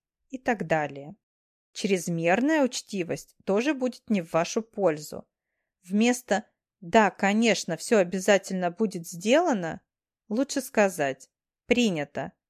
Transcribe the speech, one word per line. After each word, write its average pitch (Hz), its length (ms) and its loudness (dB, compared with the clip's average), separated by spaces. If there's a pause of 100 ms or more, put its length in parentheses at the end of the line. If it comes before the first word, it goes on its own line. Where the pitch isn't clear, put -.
(300)
и 262 80 -12
так 220 280 -4
далее. 147 480 -4 (580)
Чрезмерная 190 920 0
учтивость 185 800 -6
тоже 240 300 0
будет 254 340 -6
не 196 140 0
в 165 100 -14
вашу 175 300 0
пользу. 160 640 -4 (540)
Вместо 214 600 0 (360)
"да, 190 300 4
конечно, 202 640 0
всё - 220 2
обязательно 185 720 2
будет 185 360 -4
сделано" 196 720 0 (480)
лучше 262 320 -2
сказать 175 680 0 (380)
"принято, 180 680 -2 (180)